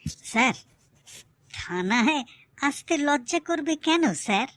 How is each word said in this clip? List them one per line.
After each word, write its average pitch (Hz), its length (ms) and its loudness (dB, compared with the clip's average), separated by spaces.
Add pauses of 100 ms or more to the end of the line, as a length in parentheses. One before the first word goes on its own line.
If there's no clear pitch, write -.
স্যার, - 480 -2 (1000)
থানায় 226 680 0 (380)
আসতে 285 360 -2
লজ্জা 285 420 0
করবে 320 360 -2
কেন 320 380 2
স্যার? 202 440 -2